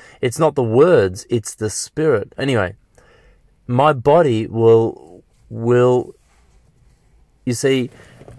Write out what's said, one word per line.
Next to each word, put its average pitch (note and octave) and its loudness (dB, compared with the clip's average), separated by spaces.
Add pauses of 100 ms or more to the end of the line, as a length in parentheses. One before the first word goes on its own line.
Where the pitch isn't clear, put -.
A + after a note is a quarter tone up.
(200)
It's B2 -4
not D3+ 0
the C#3 -2
words, A#2 2
it's - -6
the G#2+ -8
spirit. C#3 -4
Anyway, A2 -4 (880)
my C3+ 0
body C#3 0
will, A2+ 0 (260)
will, B2 0 (1300)
you B2+ -4
see, C3 -2 (480)